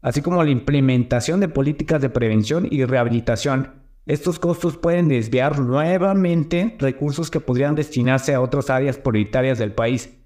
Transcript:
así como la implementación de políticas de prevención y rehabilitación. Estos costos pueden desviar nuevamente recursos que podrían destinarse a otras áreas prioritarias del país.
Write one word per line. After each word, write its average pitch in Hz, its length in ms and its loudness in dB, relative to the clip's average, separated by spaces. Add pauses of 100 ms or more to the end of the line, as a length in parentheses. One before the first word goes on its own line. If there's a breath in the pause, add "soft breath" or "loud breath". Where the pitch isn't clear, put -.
así 127 220 -2
como 175 200 2
la 151 80 2
implementación 131 880 2
de 190 80 2
políticas 147 520 0
de 135 80 0
prevención 117 600 0
y 131 140 0
rehabilitación. 120 880 0 (320)
Estos 165 320 -2
costos 170 400 -2
pueden 170 300 2
desviar 127 500 0
nuevamente 175 1200 0
recursos 143 520 -4
que 160 100 -2
podrían 139 340 0
destinarse 135 600 0
a 127 60 2
otras 131 300 -2
áreas 131 260 0
prioritarias 123 600 0
del 104 140 -4
país. 120 520 -2